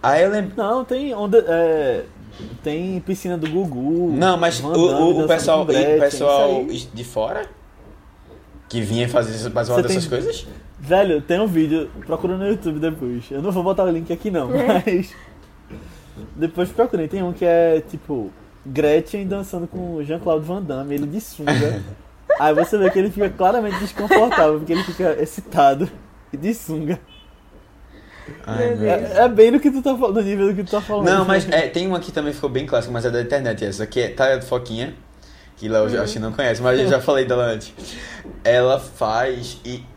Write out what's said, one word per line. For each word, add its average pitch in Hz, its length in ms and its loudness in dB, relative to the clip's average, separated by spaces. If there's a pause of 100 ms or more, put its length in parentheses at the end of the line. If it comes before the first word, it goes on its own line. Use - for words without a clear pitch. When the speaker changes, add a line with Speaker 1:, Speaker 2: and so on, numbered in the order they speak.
Speaker 1:
Aí 143 220 4
eu 196 60 4
lembro 202 260 -2
Speaker 2:
Não, 240 300 -2
tem 262 300 -4
onda, 208 320 4
é, 160 560 2 (600)
tem 175 360 -4
piscina 180 360 -6
do 160 140 -4
Gugu, 165 600 -2
Speaker 1:
Não, 175 260 4
mas 165 220 0
Speaker 2:
Van 139 180 -6
Speaker 1:
o, 170 100 6
Speaker 2:
Damme 147 140 2
Speaker 1:
o, 165 80 6
o 175 40 6
Speaker 2:
dançando 156 140 2
Speaker 1:
pessoal, 160 380 4
Speaker 2:
com 151 60 0
Speaker 1:
e 135 40 4
o 131 40 4
Speaker 2:
Gretchen, 151 200 4
Speaker 1:
pessoal 143 680 4
Speaker 2:
isso 123 220 -8
aí. - 40 -16
Speaker 1:
de 120 80 -10
fora, 110 420 -4 (1200)
que 120 100 -4
vinha 113 300 -2
fazer, 113 400 -2
participar 120 320 0
Speaker 2:
Você - 60 0
Speaker 1:
dessas 185 180 0
Speaker 2:
tem - 40 -8 (100)
Speaker 1:
coisas? 453 280 -6 (320)
Speaker 2:
Velho, 160 400 2
tem 170 220 -2
um 220 60 2
vídeo, 160 420 0 (160)
procura 180 320 -2
no 196 100 -2
YouTube 175 320 -2
depois. 139 520 -4
Eu 135 100 -6
não 196 100 -2
vou 180 120 -2
botar 190 200 2
o 185 60 2
link 165 240 -2
aqui 190 160 -6
não, 156 240 -2
Speaker 3:
É. 220 320 2
Speaker 2:
mas 185 300 -2 (1200)
depois 165 340 -2
procurem. 180 380 0
Tem 190 160 -4
um 175 100 -4
que 180 100 -4
é, 170 380 4
tipo, 135 500 -8 (320)
Gretchen 156 640 0
dançando 190 400 -6
com 175 280 -8
o 151 80 -6
Jean-Claude 160 420 -2
Van 180 160 -6
Damme, 143 320 -6
ele 143 140 -4
de 170 120 -6
sunga. 127 680 -2
Speaker 1:
<laughs> - 540 -6
Speaker 2:
Aí 151 140 4
você 180 240 2
vê 190 140 4
que 190 80 2
ele 196 100 2
fica 202 220 0
claramente 202 480 0
desconfortável, 208 800 4
porque 156 140 -4
ele 185 100 0
fica 175 360 0
excitado 156 680 2 (420)
e 147 60 -10
de 185 160 -2
sunga. 160 460 -4 (1500)
Speaker 1:
Ai, 110 120 -6
Speaker 3:
Meu 120 200 0
Speaker 1:
meu - 0 -
Speaker 3:
Deus. 160 240 2
Speaker 1:
Deus. 202 160 -2
Speaker 2:
É, 208 60 6
é 247 60 6
bem 220 220 8
no 285 80 4
que 285 120 4
tu 269 100 -2
tá 269 160 0
fal-, 233 160 2
no 220 80 2
nível 196 280 0
do 208 60 0
que 202 80 -4
tu 180 80 -10
tá 208 100 0
falando. 202 240 -2
Speaker 1:
Não, 185 200 4
mas 190 240 2
é, 147 200 2
tem 175 180 -4
uma 185 120 -2
que - 120 -12
também 147 220 -4
ficou - 160 -4
bem 131 180 -4
clássica, 120 260 -2
mas 120 120 -4
é 123 40 2
da 120 120 -2
internet 120 440 -2
essa, 101 220 -6
que - 140 -2
é, 110 80 0
tá - 180 0
ligado, 131 180 0
Foquinha, 123 480 -6 (600)
que 107 120 -10
Léo 110 220 2
já, 120 100 -2
Speaker 3:
Uhum. 104 40 0
Speaker 1:
acho 107 100 -4
que 117 60 -6
não 110 140 -4
conhece, 120 280 -2
mas 127 180 2
eu 131 80 2
já 135 140 4
falei 135 240 2
dela 123 200 0
antes. 110 280 -6 (720)
Ela 123 360 4
faz 123 840 -4
e 123 180 -10 (140)